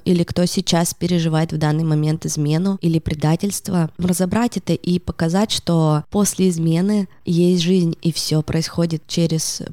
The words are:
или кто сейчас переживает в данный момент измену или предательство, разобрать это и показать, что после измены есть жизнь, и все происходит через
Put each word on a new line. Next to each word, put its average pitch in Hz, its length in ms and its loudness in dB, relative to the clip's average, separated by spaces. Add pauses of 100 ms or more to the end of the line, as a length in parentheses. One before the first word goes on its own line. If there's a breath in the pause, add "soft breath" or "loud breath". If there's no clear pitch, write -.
или 175 180 2
кто 175 220 0
сейчас 170 480 0
переживает 165 580 0
в 160 60 -4
данный 151 260 0
момент 156 420 0
измену 160 560 0
или 165 180 0
предательство, 165 960 -2
разобрать 185 600 0
это 175 160 -2
и 175 240 0
показать, 175 540 -2
что 156 580 0
после 190 400 0
измены 175 580 0 (180 soft breath)
есть 175 360 2
жизнь, 170 400 2
и 165 100 0
все 156 300 -2
происходит 165 640 -2
через 165 540 -2 (120)